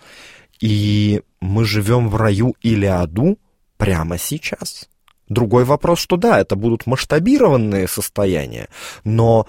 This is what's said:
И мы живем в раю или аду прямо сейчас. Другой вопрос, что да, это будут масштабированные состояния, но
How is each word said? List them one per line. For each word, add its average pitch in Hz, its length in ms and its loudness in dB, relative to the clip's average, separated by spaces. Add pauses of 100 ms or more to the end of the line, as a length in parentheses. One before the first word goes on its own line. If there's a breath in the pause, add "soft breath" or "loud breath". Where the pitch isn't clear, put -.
(600 loud breath)
И 104 600 2 (180)
мы 101 240 0
живем 110 440 0
в 104 80 -2
раю 110 440 0
или 107 260 2
аду 95 520 0 (380)
прямо 87 420 -2
сейчас. - 680 -10 (400)
Другой 117 360 2
вопрос, 156 340 0
что - 180 -2
да, 190 240 2
это 98 160 -2
будут 113 300 -2
масштабированные 135 1000 2
состояния, 78 840 -4 (360 loud breath)
но 113 440 2